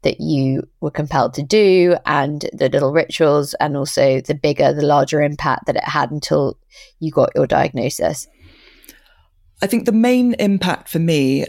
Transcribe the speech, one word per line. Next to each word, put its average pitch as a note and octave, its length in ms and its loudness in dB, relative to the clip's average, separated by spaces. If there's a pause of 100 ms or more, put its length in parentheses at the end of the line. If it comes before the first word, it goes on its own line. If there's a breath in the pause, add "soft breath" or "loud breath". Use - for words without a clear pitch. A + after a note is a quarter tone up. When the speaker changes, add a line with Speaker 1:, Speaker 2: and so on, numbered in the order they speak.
Speaker 1:
that - 160 -2
you C3+ 420 -2 (180)
were D3 120 -6
compelled C#3 420 -2
to - 80 -8
do F#3 540 4 (100)
and D3 480 -2
the - 160 0
little C#3+ 220 0
rituals D3 640 0
and C#3+ 200 -2
also C#3 460 0
the D3 140 -4
bigger, C#3+ 360 2
the D3 140 0
larger D3 360 2
impact D3 440 -2
that C#3+ 100 -2
it - 80 -2
had C#3+ 280 -2
until D3 460 -2 (420 loud breath)
you D#3+ 120 -6
got C3 240 2
your C#3+ 120 0
diagnosis. C#3 800 -2 (1400 soft breath)
Speaker 2:
I G3 40 -2
think A3+ 180 -2
the A3+ 60 2
main B3 440 2
impact F#3 520 -2
for E3 120 -4
me C#3 500 0